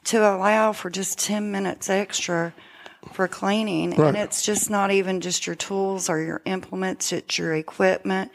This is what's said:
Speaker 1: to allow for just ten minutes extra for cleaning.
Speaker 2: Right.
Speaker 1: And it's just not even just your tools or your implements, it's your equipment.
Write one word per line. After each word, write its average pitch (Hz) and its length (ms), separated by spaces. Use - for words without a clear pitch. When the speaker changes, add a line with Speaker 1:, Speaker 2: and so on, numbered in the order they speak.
Speaker 1:
to 226 140
allow 214 520
for 185 200
just 185 260
ten 208 340
minutes 196 380
extra 175 640
for - 140
cleaning. 196 640
Speaker 2:
Right. 151 180
Speaker 1:
And 139 80
it's - 260
just 208 260
not 196 220
even 190 300
just 175 260
your 170 80
tools 190 540
or 160 100
your 160 260
implements, 185 640
it's - 260
your 165 180
equipment. 190 800